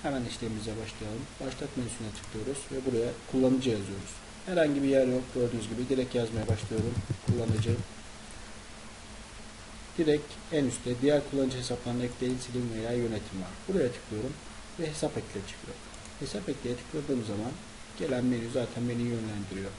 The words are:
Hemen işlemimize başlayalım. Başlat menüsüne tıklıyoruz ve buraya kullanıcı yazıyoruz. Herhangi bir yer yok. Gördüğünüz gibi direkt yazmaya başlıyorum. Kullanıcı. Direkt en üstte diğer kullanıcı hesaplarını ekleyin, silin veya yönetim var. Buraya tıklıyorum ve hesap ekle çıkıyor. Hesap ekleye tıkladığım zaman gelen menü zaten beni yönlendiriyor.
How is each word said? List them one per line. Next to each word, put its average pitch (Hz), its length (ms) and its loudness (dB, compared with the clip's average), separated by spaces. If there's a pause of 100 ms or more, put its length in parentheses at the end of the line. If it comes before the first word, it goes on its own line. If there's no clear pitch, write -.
Hemen 139 280 0
işlemimize 110 500 -4
başlayalım. 110 420 -6 (180)
Başlat 139 360 -4
menüsüne 113 400 -4
tıklıyoruz 113 420 -4 (120)
ve 135 140 -2
buraya 120 260 2 (200)
kullanıcı 127 460 6
yazıyoruz. 98 360 -4 (320)
Herhangi 151 380 6
bir 139 40 4
yer 135 200 8
yok. 127 160 2 (120)
Gördüğünüz 117 340 2
gibi 123 200 0
direkt 127 260 2
yazmaya 113 320 2
başlıyorum. 110 460 2 (320)
Kullanıcı. 113 500 4 (2250)
Direkt 151 360 4 (180)
en 147 140 4
üstte 123 360 0
diğer 143 200 8 (100)
kullanıcı 131 260 2
hesaplarını 123 480 -2
ekleyin, 127 320 0
silin 120 360 -2
veya 110 180 -2
yönetim 110 500 0
var. 90 120 -6 (140)
Buraya 170 240 4
tıklıyorum 110 420 -4 (460)
ve 160 100 0
hesap - 280 0
ekle - 220 -6 (100)
çıkıyor. - 280 -10 (420)
Hesap 180 300 -4
ekleye 123 260 -2
tıkladığım 143 500 0
zaman 107 260 -2 (480)
gelen 123 260 2
menü 117 280 2
zaten 120 360 0
beni 120 120 0
yönlendiriyor. 104 760 -2